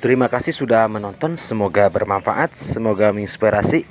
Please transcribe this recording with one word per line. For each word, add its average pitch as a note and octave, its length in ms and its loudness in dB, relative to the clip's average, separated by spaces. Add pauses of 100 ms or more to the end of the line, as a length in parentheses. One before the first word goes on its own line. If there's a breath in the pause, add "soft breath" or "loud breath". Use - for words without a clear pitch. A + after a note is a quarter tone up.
Terima B2+ 240 4
kasih B2 240 -2
sudah A#2 400 2
menonton, G#2+ 480 -6
semoga G2+ 480 2
bermanfaat, G2 720 -2
semoga G#2+ 560 0
menginspirasi. G#2 760 0